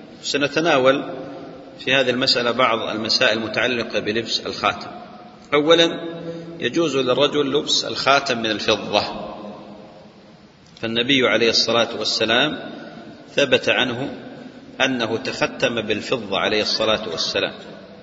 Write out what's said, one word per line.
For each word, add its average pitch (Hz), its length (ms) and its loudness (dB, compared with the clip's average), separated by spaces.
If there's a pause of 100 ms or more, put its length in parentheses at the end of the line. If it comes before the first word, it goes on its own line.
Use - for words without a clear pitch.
(220)
سنتناول 139 880 2 (680)
في 131 160 0
هذه 131 160 4
المسألة 123 400 2
بعض 113 460 2
المسائل 113 420 2
المتعلقة 113 640 0
بلبس 107 460 -2
الخاتم. - 440 -2 (640)
أولًا، 165 460 4 (600)
يجوز 135 360 0
للرجل 135 560 2
لبس 156 320 0
الخاتم 127 540 2
من 113 120 -2
الفضة، 104 840 -2 (1500)
فالنبي 120 480 2
عليه 113 220 4
الصلاة 113 480 2
والسلام 113 720 0 (640)
ثبت 131 340 4
عنه 120 460 0 (680)
أنه 117 320 0
تختم 120 640 -2
بالفضة 104 580 -2
عليه 104 240 2
الصلاة 104 460 0
والسلام. 87 440 -2 (500)